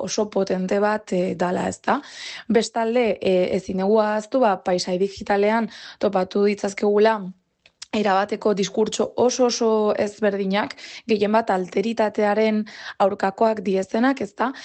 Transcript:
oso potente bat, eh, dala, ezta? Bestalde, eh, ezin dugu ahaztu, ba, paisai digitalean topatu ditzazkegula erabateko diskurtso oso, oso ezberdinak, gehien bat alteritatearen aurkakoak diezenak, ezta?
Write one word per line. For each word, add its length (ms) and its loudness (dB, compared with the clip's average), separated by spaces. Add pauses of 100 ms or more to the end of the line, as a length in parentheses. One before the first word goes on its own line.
oso 260 -4
potente 500 0
bat, 340 -2
eh, 220 -2
dala, 320 -2
ezta? 340 -2 (460)
Bestalde, 760 0
eh, 340 2
ezin 220 -4
dugu 240 2
ahaztu, 380 0
ba, 240 2
paisai 340 -2
digitalean 720 0 (300)
topatu 460 0
ditzazkegula 720 2 (760)
erabateko 580 0
diskurtso 600 -2
oso, 300 2
oso 500 2
ezberdinak, 800 -2 (320)
gehien 240 2
bat 180 2
alteritatearen 1160 0 (340)
aurkakoak 640 0
diezenak, 580 0
ezta? 300 -4 (140)